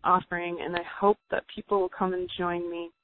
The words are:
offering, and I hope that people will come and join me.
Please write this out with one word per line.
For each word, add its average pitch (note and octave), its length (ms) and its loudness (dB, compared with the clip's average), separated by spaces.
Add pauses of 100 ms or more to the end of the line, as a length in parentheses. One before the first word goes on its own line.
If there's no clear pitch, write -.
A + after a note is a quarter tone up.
offering, F3 560 2
and F3 160 -4
I E3+ 60 0
hope - 360 2 (120)
that - 240 -2
people G#3 260 0
will F3+ 80 2
come F#3 240 0
and F3+ 240 -4
join F3 340 -2
me. E3+ 200 -8 (140)